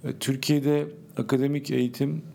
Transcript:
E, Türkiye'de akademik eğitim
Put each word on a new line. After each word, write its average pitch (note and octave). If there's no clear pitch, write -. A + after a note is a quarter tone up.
E, C3+
Türkiye'de D3
akademik C#3
eğitim C3